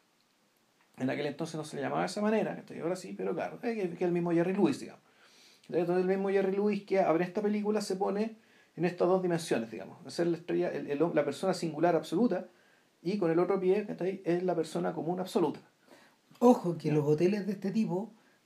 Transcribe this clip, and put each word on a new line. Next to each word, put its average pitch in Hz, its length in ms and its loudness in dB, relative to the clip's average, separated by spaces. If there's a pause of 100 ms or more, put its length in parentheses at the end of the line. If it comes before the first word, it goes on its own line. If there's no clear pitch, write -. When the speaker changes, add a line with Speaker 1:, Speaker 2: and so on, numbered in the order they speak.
(960)
Speaker 1:
En 131 140 -2
aquel 139 160 -2
entonces 156 300 -6
no 156 80 -6
se 147 120 -12
le 139 60 -6
llamaba 147 200 -2
de 180 40 0
esa 190 160 -6
manera, 208 340 0
¿cachai? 139 240 -14
Ahora 170 160 -2
sí, 190 200 -12
pero 185 180 -4
claro, 156 280 -6
es 233 140 -4 (140)
que, 170 60 -10
que 185 80 -2
el 175 80 2
mismo 175 180 0
Jerry 170 240 2
Lewis, 165 260 2
digamos. - 220 -16 (640)
Entonces 180 360 2
el 180 40 0
mismo 196 220 0
Jerry 196 220 2
Lewis 202 320 0
que 190 160 2
abre 165 240 4
esta 190 180 -4
película 208 380 0
se 196 160 -4
pone 202 400 -2 (400)
en 160 80 0
estas 175 240 2
dos 185 140 4
dimensiones, 160 480 -2
digamos, - 340 -14
de 131 60 -14
ser 170 180 -2
la 165 80 0
estrella, 170 340 -2
el, 143 200 -6
el, 143 80 -2 (160)
la 147 100 4
persona 165 300 -2
singular 165 420 2
absoluta 185 520 0 (540)
y 190 160 -2
con 165 120 2
el 165 80 4
otro 190 200 4
pie, 190 280 2
¿cachai? 190 380 -4
Es 175 200 0
la 175 100 2
persona 170 380 -2
común 170 280 -4
absoluta. 180 400 0 (800)
Speaker 2:
Ojo 233 400 6
que 156 100 -4
Speaker 1:
Ya. 147 60 2
Speaker 2:
los 147 120 4
hoteles 175 400 4
de 208 60 -2
este 196 200 -6
tipo 208 400 -2 (340)